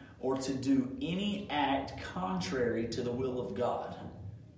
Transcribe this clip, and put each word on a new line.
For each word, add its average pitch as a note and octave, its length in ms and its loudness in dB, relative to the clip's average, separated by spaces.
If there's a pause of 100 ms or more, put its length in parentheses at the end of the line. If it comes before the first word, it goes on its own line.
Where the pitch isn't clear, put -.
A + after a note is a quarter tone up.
(200)
or C3 160 2
to C3+ 160 0
do C3 480 4
any F#3 500 0
act C3+ 520 2
contrary C3 840 0
to A#2 140 -2
the A#2+ 100 0
will B2 280 0
of G2+ 140 -4
God, - 400 0 (640)